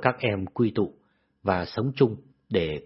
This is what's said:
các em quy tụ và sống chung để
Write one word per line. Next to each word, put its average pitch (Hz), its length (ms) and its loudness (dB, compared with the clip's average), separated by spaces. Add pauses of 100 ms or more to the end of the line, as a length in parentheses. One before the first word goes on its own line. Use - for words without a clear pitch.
các 127 180 2
em 101 260 -2
quy 113 300 0
tụ 101 180 0 (500)
và 90 220 0
sống 123 300 -4
chung 110 200 4 (340)
để 80 360 0